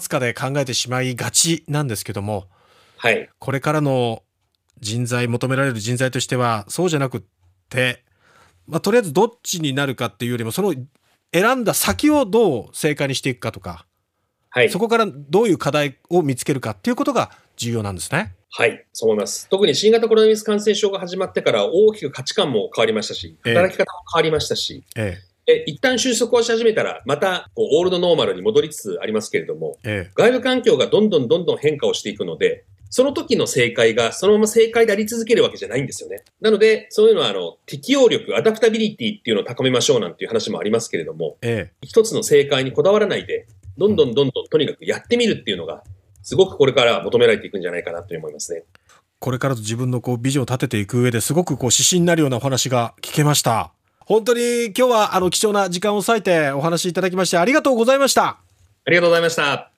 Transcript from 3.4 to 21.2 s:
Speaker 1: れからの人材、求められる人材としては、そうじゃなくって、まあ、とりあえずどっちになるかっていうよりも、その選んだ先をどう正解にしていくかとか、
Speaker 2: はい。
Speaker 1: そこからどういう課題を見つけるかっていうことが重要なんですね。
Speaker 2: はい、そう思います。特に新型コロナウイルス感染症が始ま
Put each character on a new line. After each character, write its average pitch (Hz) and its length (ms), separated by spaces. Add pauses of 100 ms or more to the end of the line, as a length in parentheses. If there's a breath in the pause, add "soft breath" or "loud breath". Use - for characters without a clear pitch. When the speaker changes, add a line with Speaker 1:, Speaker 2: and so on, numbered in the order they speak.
Speaker 1:
れ 131 100
か 156 100
ら 151 100
の 123 420 (560)
人 113 260
材、 120 220
求 123 200
め 131 80
ら 135 100
れ 135 60
る 113 80
人 120 180
材 127 140
と 127 80
し - 80
て 135 80
は、 117 320
そ - 160
う 180 60
じ 156 80
ゃ - 20
な 135 100
く 113 80
っ 98 40 (480)
て、 127 340 (640 soft breath)
ま - 100
あ、 - 40
と 202 100
り 233 60
あ - 20
え 233 40
ず 156 100
ど 196 120
っ 233 60 (100)
ち 170 200
に 139 120
な 143 120
る 131 100
か 120 120
っ - 80
て 123 100
い - 20
う 120 40
よ 120 60
り 117 60
も、 110 80
そ 185 100
の 196 120 (600)
選 226 260
ん 233 40
だ 170 100
先 214 360
を 294 160
ど 185 380
う - 100
正 151 220
解 143 120
に 131 80
し - 60
て 139 80
い 123 60
く - 40
か 113 140
と - 80
か、 87 240 (640)
Speaker 2:
は 127 140
い。 214 60
Speaker 1:
そ 190 80
こ 220 100
か 226 100
ら 220 100
ど 147 360
う 233 40
い 180 60
う - 40
課 147 140
題 147 260 (120)
を 175 120
見 139 140
つ - 80
け 151 100
る 131 60
か 117 120
っ - 40
て - 140
い 247 40
う - 20
こ 285 100
と - 80
が 165 180 (240 soft breath)
重 117 160
要 113 120
な 101 80
ん 92 40
で 80 60
す - 100
ね。 139 240 (140)
Speaker 2:
は - 160
い、 - 260
そ - 160
う 110 40
思 104 80
い - 20
ま - 60
す。 - 220
特 196 160
に 143 100
新 208 160
型 226 160
コ 220 80
ロ 220 60
ナ 214 40
ウ - 20
イ 220 40
ル 214 60
ス 214 60
感 208 160
染 208 160
症 208 140
が 190 100
始 180 160
ま 185 120